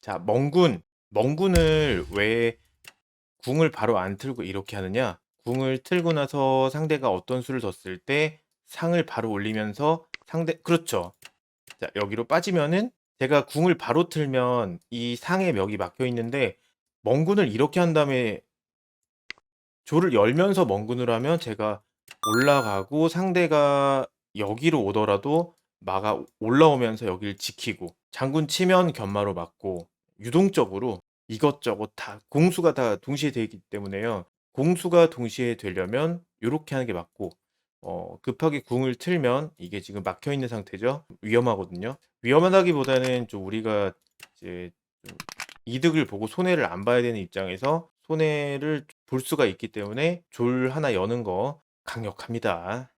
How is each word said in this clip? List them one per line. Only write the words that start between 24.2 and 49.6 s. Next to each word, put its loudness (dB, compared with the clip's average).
여기로 0
오더라도 0
마가 -4
올라오면서 4
여기를 -6
지키고 -8
장군 -2
치면 4
견마로 -2
맞고 -8
유동적으로 0
이것저것 -2
다 -14
공수가 2
다 0
동시에 -4
돼 -4
있기 -12
때문에요. -6
공수가 4
동시에 -4
되려면 -4
요렇게 -4
하는 -2
게 -6
맞고, -8
어, -10
급하게 -2
궁을 -2
틀면 0
이게 -10
지금 -12
막혀 -6
있는 -2
상태죠. -6
위험하거든요. 0
위험하다기보다는 4
좀 -10
우리가 -2
이제 -12
좀 -18
이득을 2
보고 -6
손해를 0
안 -6
봐야 4
되는 -2
입장에서 -4
손해를 -2
볼 -4
수가 0
있기 -4